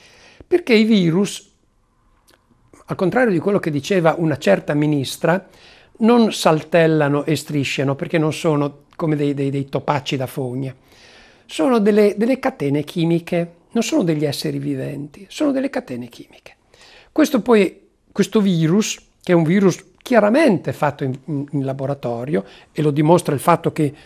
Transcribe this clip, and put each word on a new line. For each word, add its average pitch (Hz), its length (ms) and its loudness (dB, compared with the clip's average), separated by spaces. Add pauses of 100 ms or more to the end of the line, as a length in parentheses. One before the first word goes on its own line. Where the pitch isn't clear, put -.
(460)
Perché 349 280 0
i 214 100 6
virus... 190 640 0 (1400)
Al 160 100 -8
contrario 214 340 0
di 180 80 0
quello 196 220 0
che 175 100 -4
diceva 160 480 0
una 156 200 -2
certa 170 360 0
ministra, 151 760 -2 (500)
non 226 340 4
saltellano 156 920 2
e 156 120 0
strisciano, 139 580 -4
perché 170 240 -4
non 156 140 0
sono 147 540 -2 (100)
come 156 180 -2
dei, 143 200 -2
dei, 139 160 -4
dei 139 180 -6
topacci 139 480 -4
da 127 100 -6
fogne. 131 600 -10 (580)
Sono 262 340 0
delle, 208 360 4
delle 240 220 0
catene 147 460 -4
chimiche, 170 680 -2 (180)
non 233 100 0
sono 254 220 0
degli 156 200 0
esseri 143 360 -4
viventi, 143 680 -8
sono 294 220 -2
delle 269 180 -2
catene 254 400 -10
chimiche. - 460 -20 (560)
Questo 277 320 2
poi, 208 460 2 (240)
questo 202 280 0
virus, 180 600 2 (200)
che - 120 -2
è - 20 6
un 170 80 4
virus 180 420 2 (160)
chiaramente 220 720 2
fatto 143 300 -4
in, 131 220 -6
in, 143 260 -6
in 139 140 -4
laboratorio, 135 800 -6 (260)
e - 120 -4
lo 151 100 2
dimostra 151 420 4
il 131 60 -4
fatto 165 320 0
che 147 200 -2 (140)